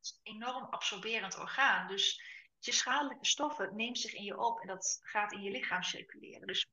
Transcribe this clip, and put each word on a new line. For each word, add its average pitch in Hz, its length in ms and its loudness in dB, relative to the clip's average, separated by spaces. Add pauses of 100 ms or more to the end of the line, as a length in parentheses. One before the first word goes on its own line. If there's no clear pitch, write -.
is - 220 -10
een 220 120 -12
enorm 247 300 -4
absorberend 214 760 -2
orgaan. 190 480 4
Dus 196 360 4 (360)
je - 140 -4
schadelijke 269 540 2
stoffen 285 500 2
neemt 240 220 -2
zich - 140 -2
in 202 120 -8
je 196 140 -4
op 233 220 2
en - 60 -10
dat 190 340 -2
gaat 208 320 0
in 202 100 -6
je 196 80 -2
lichaam 180 320 0
circuleren. - 640 -8
Dus 190 260 0